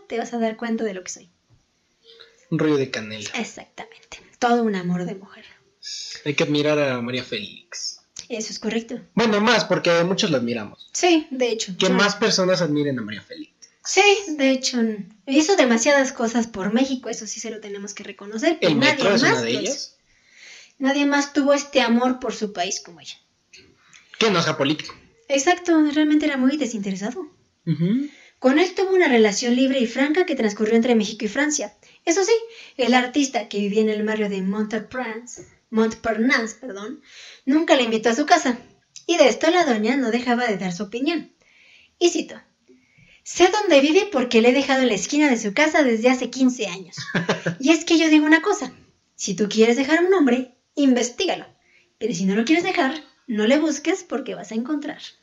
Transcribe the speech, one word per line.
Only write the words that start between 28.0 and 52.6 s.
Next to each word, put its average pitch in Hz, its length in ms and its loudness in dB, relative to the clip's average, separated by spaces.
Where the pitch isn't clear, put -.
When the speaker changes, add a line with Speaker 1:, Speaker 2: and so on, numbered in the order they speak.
Speaker 1:
Con 262 200 2
él 359 160 0
tuvo 381 200 0
una 359 120 4
relación 233 480 2
libre 269 240 2
y 226 80 0
franca 302 380 0
que 330 100 -4
transcurrió 220 400 0
entre 233 200 4
México 214 300 -2
y 202 40 -2
Francia. 302 480 -4
Eso 359 180 2
sí, 415 100 2
el 240 160 2
artista 254 540 0
que 202 120 -6
vivía 202 220 0
en 214 80 2
el 214 140 -2
barrio 214 260 -2
de 190 120 -4
Montparnasse, 220 1080 -6
Montparnasse, 220 880 0
perdón, 214 420 -14
nunca 320 300 2
le 262 80 2
invitó 226 260 0
a 233 60 0
su 302 100 -2
casa. 311 320 2
Y 339 100 0
de 294 120 8
esto 262 200 0
la 349 160 4
doña 226 300 0
no 247 160 -2
dejaba 247 360 0
de 208 100 -2
dar 175 160 -6
su 214 100 -8
opinión. 277 480 -6
Y 349 100 4
cito, - 260 -6
"Sé - 260 2
dónde 370 300 4
vive 320 320 4
porque 233 300 2
le 240 80 6
he 254 40 4
dejado 269 280 2
en 254 80 2
la 208 60 0
esquina 294 340 0
de 233 100 2
su 208 140 -6
casa 311 300 2
desde 233 260 2
hace 254 200 0
quince 247 380 0
años. 185 300 -12
Speaker 2:
<laughs> 175 480 -4
Speaker 1:
Y 269 100 0
es 320 140 2
que 339 120 4
yo 320 120 4
digo 302 160 6
una 320 160 4
cosa, 320 320 -2
si 196 200 -6
tú 202 120 -2
quieres 220 300 4
dejar 285 220 2
a 359 80 2
un 381 60 4
hombre, 262 440 2
investígalo. 247 680 0
Pero 220 160 -4
si 180 120 -2
no 190 100 0
lo 226 80 0
quieres 339 220 0